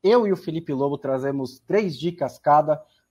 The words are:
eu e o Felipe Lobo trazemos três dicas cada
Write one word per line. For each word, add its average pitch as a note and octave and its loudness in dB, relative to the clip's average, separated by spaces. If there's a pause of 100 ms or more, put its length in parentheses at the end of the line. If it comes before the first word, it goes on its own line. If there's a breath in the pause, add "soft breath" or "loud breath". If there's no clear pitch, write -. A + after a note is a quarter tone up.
eu A3 4
e G3 2
o F3+ -2
Felipe E3 -8
Lobo C#3 -2
trazemos C3+ -4
três F#3 -2
dicas E3+ -6
cada D3+ 2 (280 soft breath)